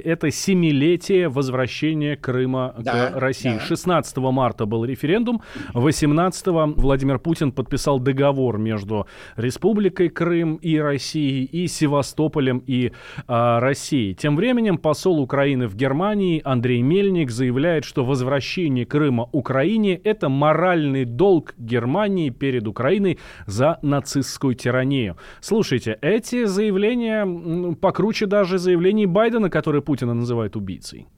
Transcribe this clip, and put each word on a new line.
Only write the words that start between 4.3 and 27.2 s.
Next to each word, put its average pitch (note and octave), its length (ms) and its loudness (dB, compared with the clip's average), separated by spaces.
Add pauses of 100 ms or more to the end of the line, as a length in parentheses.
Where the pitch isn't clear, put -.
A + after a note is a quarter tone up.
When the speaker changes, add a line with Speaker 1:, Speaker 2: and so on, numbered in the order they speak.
Speaker 1:
марта B2 340 0
был A2+ 180 -2
референдум. G#3+ 580 0 (480)
Восемнадцатого D#3+ 760 2 (100)
Владимир C3+ 420 2
Путин D#3+ 340 0
подписал C3+ 460 -2
договор C3+ 600 2
между G#2+ 480 -4 (300)
Республикой F#3 720 0
Крым E3+ 480 -2
и D#3+ 220 0
Россией, C#3+ 680 -2
и E3+ 220 -4
Севастополем, C#3+ 1000 0
и, B2 260 0 (340)
а, A#2+ 340 2
Россией. B2+ 540 0
Тем D3 220 0
временем A3 420 2
посол D#3 420 0
Украины C#3 460 0
в G2 80 -8
Германии E3 720 0
Андрей B2 380 0
Мельник F3 480 2
заявляет, C3 540 0
что C3+ 200 -2
возвращение C3 840 0
Крыма C3 460 0
Украине — E3+ 720 0
это G#3+ 240 0
моральный D3+ 760 2
долг D3+ 540 2
Германии C#3 720 0
перед B2+ 380 -2
Украиной E3+ 500 0 (280)
за C3 360 0
нацистскую C#3 720 -2
тиранию. B2+ 640 -2 (240)
Слушайте, C3+ 600 -2
эти A#3 440 0
заявления, G#3+ 800 0